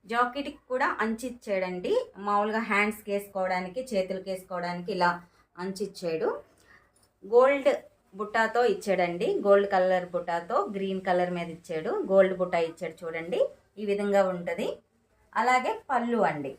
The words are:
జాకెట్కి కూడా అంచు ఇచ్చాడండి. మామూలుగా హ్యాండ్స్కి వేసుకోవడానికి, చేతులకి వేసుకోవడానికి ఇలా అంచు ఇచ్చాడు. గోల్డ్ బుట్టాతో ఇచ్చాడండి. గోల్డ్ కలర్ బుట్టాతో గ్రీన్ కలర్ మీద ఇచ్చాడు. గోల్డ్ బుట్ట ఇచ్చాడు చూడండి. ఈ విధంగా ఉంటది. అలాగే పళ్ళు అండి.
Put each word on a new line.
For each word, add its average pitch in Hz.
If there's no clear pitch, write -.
జాకెట్కి 247
కూడా 262
అంచు 226
ఇచ్చాడండి. 190
మామూలుగా 208
హ్యాండ్స్కి 208
వేసుకోవడానికి, 185
చేతులకి 190
వేసుకోవడానికి 175
ఇలా 175
అంచు 190
ఇచ్చాడు. 170
గోల్డ్ 247
బుట్టాతో 220
ఇచ్చాడండి. 180
గోల్డ్ 202
కలర్ 185
బుట్టాతో 175
గ్రీన్ 190
కలర్ 180
మీద 170
ఇచ్చాడు. 160
గోల్డ్ 190
బుట్ట 175
ఇచ్చాడు 165
చూడండి. 165
ఈ 214
విధంగా 202
ఉంటది. 175
అలాగే 254
పళ్ళు 240
అండి. 143